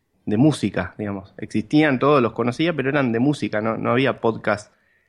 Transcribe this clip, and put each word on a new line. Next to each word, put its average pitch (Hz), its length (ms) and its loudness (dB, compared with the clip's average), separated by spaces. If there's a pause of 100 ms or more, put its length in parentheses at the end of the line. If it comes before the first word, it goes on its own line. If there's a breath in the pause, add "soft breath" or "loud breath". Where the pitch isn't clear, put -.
(260)
de 104 120 0
música, 107 600 0
digamos. 101 400 -10
Existían, 135 600 0
todos 139 240 4
los 110 100 -2
conocía, 139 420 -2
pero 135 140 -2
eran 139 220 0
de 113 80 -2
música, 120 420 0
no, 110 160 -2
no 110 140 -2
había 123 280 0
podcast 110 540 -2 (360)